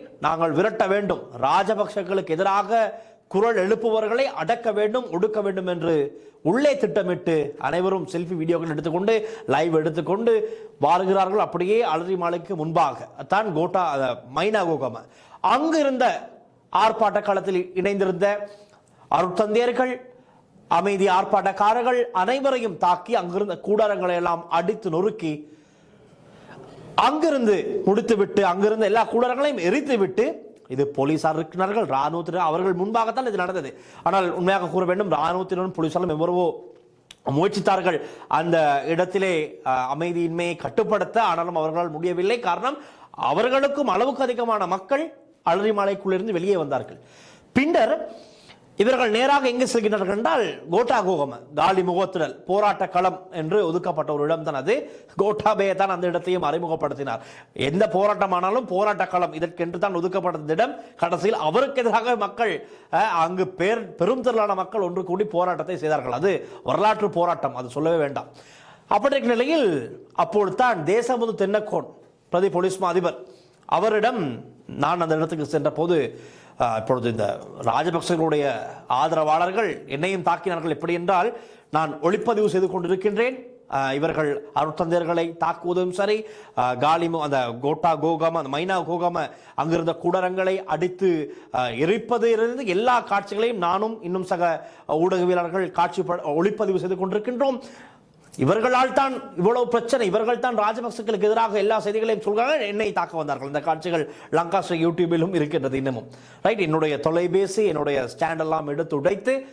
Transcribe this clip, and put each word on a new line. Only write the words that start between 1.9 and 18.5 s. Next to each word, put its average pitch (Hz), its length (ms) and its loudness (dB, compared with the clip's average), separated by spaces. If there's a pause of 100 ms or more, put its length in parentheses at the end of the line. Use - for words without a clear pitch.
எதிராக 196 540 2 (420)
குரல் 220 300 2
எழுப்புபவர்களை 220 640 0 (140)
அடக்க 226 320 0
வேண்டும், 214 420 0
ஒடுக்க 214 320 0
வேண்டும் 185 260 -2
என்று 165 220 0 (560)
உள்ளே 277 220 4 (100)
திட்டமிட்டு 180 520 0 (240)
அனைவரும் 180 540 0
செல்ஃபி 170 280 -4
வீடியோக்கள் 165 340 0
எடுத்துக்கொண்டு, 170 400 0 (400)
லைவ் 160 260 2
எடுத்துக்கொண்டு 175 540 0 (460)
வாருகிறார்கள். 190 640 4
அப்படியே 180 320 0 (140)
அலரி 175 240 -2
மாலைக்கு 170 400 -4
முன்பாக 156 520 0 (260)
தான் 214 220 2
கோட்டா, 175 260 0 (100)
அ, 135 180 0 (260)
மைனா 202 320 2
கோகம, 127 340 -4 (520)
அங்கு 311 300 2
இருந்த 254 220 2 (640)
ஆர்ப்பாட்ட 214 500 4
களத்தில் 190 380 0 (140)
இணைந்திருந்த 190 520 0 (840)